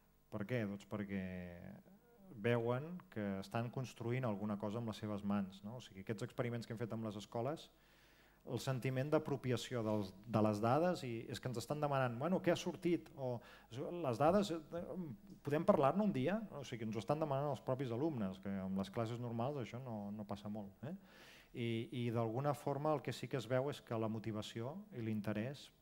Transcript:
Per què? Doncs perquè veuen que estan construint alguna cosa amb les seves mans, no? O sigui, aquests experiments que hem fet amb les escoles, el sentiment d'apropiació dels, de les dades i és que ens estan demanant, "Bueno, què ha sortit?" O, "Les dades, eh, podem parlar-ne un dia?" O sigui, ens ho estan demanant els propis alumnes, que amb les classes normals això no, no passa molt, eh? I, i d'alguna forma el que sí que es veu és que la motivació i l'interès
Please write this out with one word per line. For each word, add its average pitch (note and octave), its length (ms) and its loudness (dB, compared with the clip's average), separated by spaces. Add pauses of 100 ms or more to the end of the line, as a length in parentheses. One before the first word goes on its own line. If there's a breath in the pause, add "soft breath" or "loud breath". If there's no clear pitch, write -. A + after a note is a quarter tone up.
(300)
Per G#2 200 -4
què? B2 200 2
Doncs G2+ 200 -8
perquè G2+ 340 -2 (1200)
veuen A#2+ 540 2 (160)
que A2 100 -2 (160)
estan A#2 320 -2
construint B2 540 -2
alguna G#2 340 0
cosa G#2+ 200 -2
amb A#2 120 -2
les - 120 -8
seves G#2 200 -2
mans, G2+ 400 0
no? A#2+ 140 -10
O C3 40 -10
sigui, F#2+ 220 -14
aquests A#2 240 -2
experiments A#2+ 400 -2
que A#2+ 60 -6
hem A2 80 -6
fet A2 140 -2
amb A2 120 -4
les G#2 120 -4
escoles, A#2+ 500 -4 (840 loud breath)
el A#2+ 80 -2
sentiment C3 480 0
d'apropiació B2+ 800 2
dels, G#2+ 240 2 (180)
de A2 160 6
les G#2+ 160 6
dades D3 480 4
i A#2+ 40 -4 (200)
és G#2+ 80 -4
que - 80 -6
ens A#2+ 140 -2
estan D3+ 180 -2
demanant, C3+ 400 2
"Bueno, E3+ 240 2
què E3+ 80 6
ha D#3+ 80 4
sortit?" F3 560 0
O, B2+ 220 -2 (340 loud breath)
"Les C#3+ 480 -2
dades, F#3 320 6
eh, E3 300 -4 (600)
podem D3 200 2
parlar-ne F3 400 6
un G3+ 80 4
dia?" D#3 300 2 (180)
O C3+ 80 -8
sigui, A2+ 160 -6
ens A2 120 -2
ho A2+ 40 0
estan D3+ 240 2
demanant C#3+ 300 2
els - 80 -4
propis B2+ 300 0
alumnes, A2+ 520 0
que G2+ 60 -4
amb F#2+ 280 -2
les G2 140 0
classes A#2 280 -2
normals B2 420 -2
això A#2 180 -6
no, G#2+ 320 -6
no G#2+ 160 -6
passa G#2 220 -6
molt, G2+ 240 -6 (100)
eh? D#3+ 120 -6 (580 loud breath)
I, A#2 160 0 (220)
i A#2+ 180 0
d'alguna A#2+ 480 2
forma C#3+ 380 0
el C3 100 -2
que C3 80 -2
sí - 160 -8
que C#3+ 80 -2
es A2 100 -4
veu C3 220 2
és C3+ 160 -4
que A#2+ 100 -2
la A2 140 2
motivació A2 640 -4 (240)
i A#2 80 -4
l'interès A2 640 -2 (120)